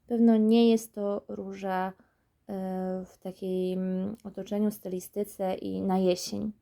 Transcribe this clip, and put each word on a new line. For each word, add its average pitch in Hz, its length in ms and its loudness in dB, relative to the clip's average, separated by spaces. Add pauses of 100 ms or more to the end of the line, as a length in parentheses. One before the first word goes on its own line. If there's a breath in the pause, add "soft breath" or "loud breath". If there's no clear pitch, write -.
Na - 80 -20
pewno 233 280 6
nie 226 320 6
jest 226 260 2
to 202 320 -4
róża, 190 640 -4 (560 soft breath)
e, 185 560 -4
w - 120 -20
takim 185 1040 -4
otoczeniu, 208 480 -2
stylistyce 190 840 -6
i 190 260 -6
na 190 160 2
jesień. 196 540 0 (100)